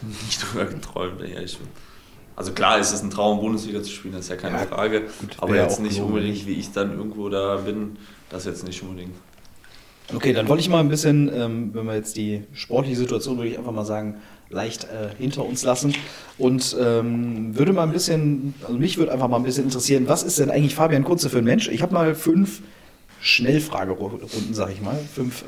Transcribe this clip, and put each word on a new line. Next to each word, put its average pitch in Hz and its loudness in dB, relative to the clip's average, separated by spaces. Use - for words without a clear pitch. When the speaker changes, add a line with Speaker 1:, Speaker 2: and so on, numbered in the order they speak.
Speaker 1:
<laughs> 107 -10
nicht - -4
drüber 98 -2
geträumt, 87 -8
wenn 87 -10
ich 90 -10
ehrlich 90 -10
bin. - -14
Also 95 -8
klar 98 4
ist 101 2
es 101 -4
ein 98 -4
Traum, 104 2
Bundesliga 107 -2
zu - -10
spielen, 95 -12
das 90 -8
ist - -10
ja 92 -6
keine 87 -4
Speaker 2:
Ja, 98 -2
Speaker 1:
Frage, 107 0
Speaker 2:
gut, - -10
Speaker 1:
aber 101 0
Speaker 2:
wäre 98 6
Speaker 1:
jetzt 101 2
Speaker 2:
auch - -4
Speaker 1:
nicht 104 -2
Speaker 2:
gelogen. 104 0
Speaker 1:
unbedingt, 104 -2
wie 98 -2
ich - -6
dann 101 -2
irgendwo 104 -6
da 98 0
bin, 104 -6
das 92 -10
jetzt 92 -8
nicht 90 -10
unbedingt. 92 -12
Speaker 2:
Okay, 123 2
dann 110 2
wollte 160 4
ich 180 0
mal 170 6
ein 147 6
bisschen, 147 4
ähm, 117 -2
wenn 110 -4
wir 110 -2
jetzt 107 -4
die 104 -4
sportliche 131 -2
Situation, 123 -2
würde 117 -2
ich 113 -8
einfach 120 -6
mal 107 -4
sagen, 107 -6
leicht, 107 -6
äh, 107 -8
hinter 135 -2
uns 127 -4
lassen 135 2
und, 127 2
ähm, 117 0
würde 175 6
mal 175 4
ein 160 2
bisschen, 147 2
also 120 -2
mich 180 2
würde 160 2
einfach 127 2
mal 120 4
ein 120 4
bisschen 127 0
interessieren, 131 2
was 165 4
ist 175 -2
denn 147 4
eigentlich 147 4
Fabian 156 4
Kunze 165 2
für 123 2
ein 117 4
Mensch? 127 4
Ich 113 0
habe 175 2
mal 165 4
fünf 170 4
Schnellfragerunden, 104 0
sag 98 -2
ich 98 -8
mal, 104 -2
fünf 131 -6